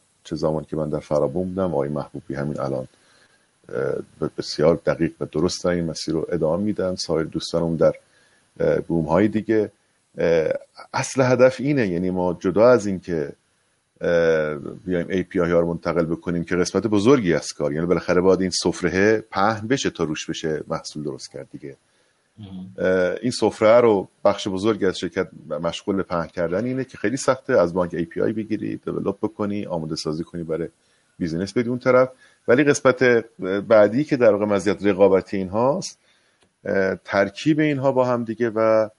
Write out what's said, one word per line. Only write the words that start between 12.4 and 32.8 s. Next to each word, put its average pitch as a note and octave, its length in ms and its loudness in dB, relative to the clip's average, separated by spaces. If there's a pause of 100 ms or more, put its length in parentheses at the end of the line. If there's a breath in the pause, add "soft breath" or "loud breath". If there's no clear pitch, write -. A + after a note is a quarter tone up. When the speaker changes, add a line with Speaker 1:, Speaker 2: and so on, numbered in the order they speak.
Speaker 1:
جدا G2 280 4
از A#2 180 4
این G2 140 -4
که، D#2+ 320 -6 (680)
اه، E2 540 2
بیایم E2+ 560 -6
اِی F#2+ 120 0
پی F#2 180 -4
آی E2+ 100 2
ها E2+ 100 4
رو E2+ 60 2
منتقل E2+ 380 -2
بکنیم E2+ 400 -4
که F2 120 -4
قسمت F#2+ 300 0
بزرگی G#2 480 4
از - 180 -4
کار، D2 200 -4
یعنی D#2+ 140 -2
بالاخره F2 340 2
باید F#2 200 4
این F#2 100 -2
سفره F#2 800 0
پهن G#2 380 -2
بشه B2 220 -2
تا F2 140 -4
روش D2+ 260 -6
بشه D#2 380 -6
محصول D#2 340 -8
درست C2+ 280 -10
کرد C2+ 220 -14
دیگه. C#2 240 -16 (640)
Speaker 2:
مهم. F#2 480 -8
Speaker 1:
اه، F#2 360 2
این B2 80 -2
سفره A2 500 4
رو G#2+ 280 4 (160)
بخش G2+ 240 0
بزرگی G2 380 0
از F2+ 120 -2
شرکت F#2 300 -4 (340)
مشغول F#2 400 -2
پهن E2+ 240 -4
کردن F2 380 -4
اینه B2+ 200 -4
که - 140 -20
خیلی - 180 -2
سخته B2+ 440 0
از F2 140 2
بانک F2 200 -2
اِی E2+ 100 -2
پی E2+ 160 -6
آی G#2+ 120 0
بگیری، G#2+ 520 -6
دیولپ E2+ 380 -4
بکنی، G#2 440 -4
آماده D#2+ 300 -6
سازی D#2+ 280 -6
کنی E2+ 180 -12
برای D#2+ 260 -6 (500)
بیزینس F2 340 -4
بدی A#2+ 160 -2
اون B2 100 -4
طرف. B2+ 300 4 (400 soft breath)
ولی B2 160 4
قسمت C3+ 400 2 (640)